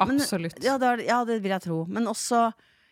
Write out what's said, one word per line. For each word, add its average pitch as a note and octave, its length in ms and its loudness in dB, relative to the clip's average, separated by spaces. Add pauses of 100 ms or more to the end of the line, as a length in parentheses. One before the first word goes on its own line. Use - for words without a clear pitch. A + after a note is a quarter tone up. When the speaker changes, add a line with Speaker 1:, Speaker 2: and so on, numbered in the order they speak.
Speaker 1:
men C4+ 160 2
Speaker 2:
Absolutt. E3+ 420 -4
Speaker 1:
ja, C4+ 140 2
det B3+ 100 2
har, A#3+ 160 0
ja, A#3 220 2
det A3+ 160 -2
vil F#3+ 100 -2
jeg F#3+ 160 -2
tro. D#3+ 180 -2
Men G3+ 220 -2
også, A#3 380 2 (460)